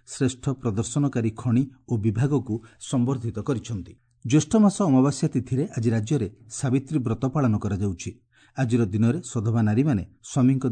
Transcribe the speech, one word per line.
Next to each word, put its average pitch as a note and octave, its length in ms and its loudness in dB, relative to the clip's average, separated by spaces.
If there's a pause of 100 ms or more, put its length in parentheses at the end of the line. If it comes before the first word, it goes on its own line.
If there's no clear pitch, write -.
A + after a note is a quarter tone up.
ଶ୍ରେଷ୍ଠ - 380 -4 (140)
ପ୍ରଦର୍ଶନକାରୀ A#2 800 -2
ଖଣି B2 240 2 (240)
ଓ - 100 -2
ବିଭାଗକୁ A2 580 0 (260)
ସମ୍ବର୍ଦ୍ଧିତ A#2+ 680 -2
କରିଛନ୍ତି। A2+ 460 -6 (320)
ଜ୍ୟେଷ୍ଠ D3 320 2
ମାସ G3+ 260 6
ଅମାବାସ୍ୟା C#3 460 4
ତିଥିରେ C3 360 -2 (120)
ଆଜି A#2 140 0
ରାଜ୍ୟରେ A2+ 380 0 (220)
ସାବିତ୍ରୀ C3+ 480 -2
ବ୍ରତ A2+ 320 -2
ପାଳନ C3 280 2
କରାଯାଉଛି। G2 520 -4 (460)
ଆଜିର A#2+ 320 2
ଦିନରେ A2+ 340 2
ସଧବା A2+ 400 -2
ନାରୀମାନେ G#2+ 400 2 (220)
ସ୍ୱାମୀଙ୍କ C3 480 2